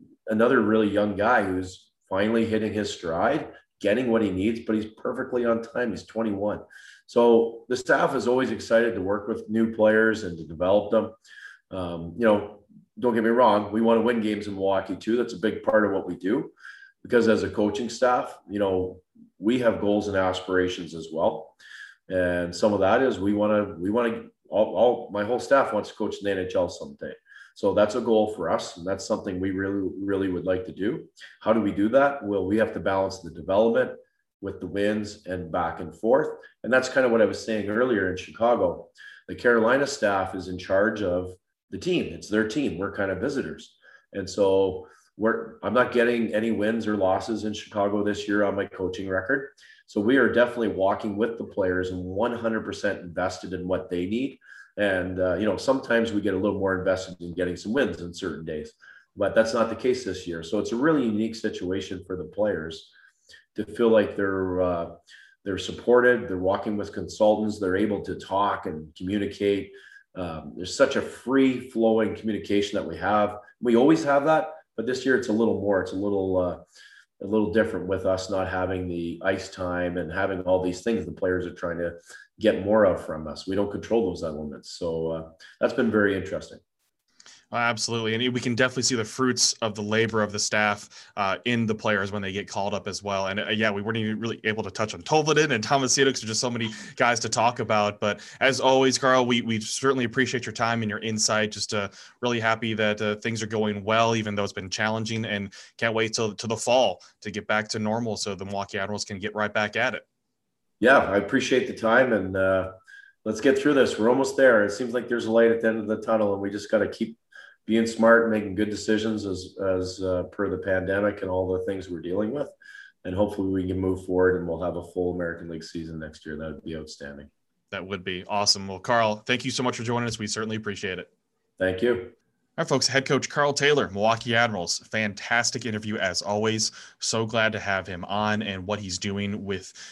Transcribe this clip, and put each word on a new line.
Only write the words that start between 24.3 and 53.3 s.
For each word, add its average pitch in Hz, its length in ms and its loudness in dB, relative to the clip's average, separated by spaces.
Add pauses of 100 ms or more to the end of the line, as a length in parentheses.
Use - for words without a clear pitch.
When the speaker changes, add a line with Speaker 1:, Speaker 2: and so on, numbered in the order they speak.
Speaker 1:
all, 104 260 0
all, 113 360 4
my 101 120 -2
whole 117 160 0
staff - 340 2
wants 101 160 -2
to - 60 -18
coach 104 220 -4
in 98 80 -12
the 101 60 0
N 92 140 -2
H - 100 -6
L 87 140 2
someday. 73 440 -12 (420)
So 98 180 0
that's 104 220 4
a 123 60 0
goal 110 340 4
for 85 160 -4
us, - 260 -4
and 85 80 -12
that's 95 220 -4
something 98 320 -4
we 95 120 -2
really, 98 380 -2 (100)
really 98 300 0
would 87 160 -4
like 92 200 0
to 80 80 -12
do. 113 320 -2 (340)
How 107 140 2
do 113 80 4
we 101 100 0
do 101 180 2
that? 135 340 4
Well, 98 220 -2
we 101 120 2
have 107 160 2
to 101 60 -6
balance 95 400 -2
the 85 120 -12
development 110 600 2 (500)
with 95 180 -8
the 92 80 -8
wins 104 580 -2
and 90 260 -8
back 82 280 -4
and 80 140 -12
forth. 131 360 2 (340)
And 113 80 -4
that's 131 180 2
kind 131 160 2
of 117 60 4
what 113 100 4
I 104 40 8
was - 180 -2
saying 107 260 -2
earlier 107 400 2
in 90 80 -4
Chicago. 104 720 0 (400)
The 90 80 -8
Carolina 120 520 4
staff 98 480 -2
is 90 120 -8
in 90 100 -8
charge 104 440 2
of 90 320 -2 (380)
the 101 60 -8
team. 139 360 -2
It's - 160 -16
their 107 180 2
team. 107 300 -2
We're 95 180 -4
kind 98 160 -2
of 87 80 -4
visitors. 104 580 -6 (360)
And 92 160 -6
so 98 580 2 (300)
we're, 110 440 -2
I'm 104 120 -4
not 123 180 2
getting 117 420 2
any 110 180 0
wins 107 360 -2
or 107 80 0
losses 101 480 0
in 107 100 -4
Chicago 101 500 -2
this 104 240 -2
year 104 160 2
on 98 120 0
my 98 100 -2
coaching 95 440 -6
record. 135 400 -2 (380)
So - 120 -2
we 120 180 4
are 117 140 6
definitely 117 380 2
walking 101 480 0
with 113 200 0
the 107 60 -8
players 92 460 -2
and 90 140 -6
one 104 320 -2
hundred 110 280 -2
percent 95 380 -4
invested 87 520 -6